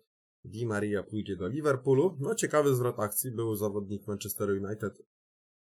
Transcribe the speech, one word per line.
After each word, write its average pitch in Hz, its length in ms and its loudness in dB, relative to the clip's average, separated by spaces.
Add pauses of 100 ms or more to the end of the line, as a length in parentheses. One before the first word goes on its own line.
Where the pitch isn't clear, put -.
(460)
Di 107 200 -6
Maria 104 380 0
pójdzie 101 320 -4
do 90 120 -4
Liverpoolu. 139 720 2
No 143 160 -2
ciekawy 151 400 4
zwrot 123 240 0
akcji, 107 320 -2
był 113 240 -2
zawodnik 101 520 -2
Manchester 101 420 -2
United. 98 540 -2 (600)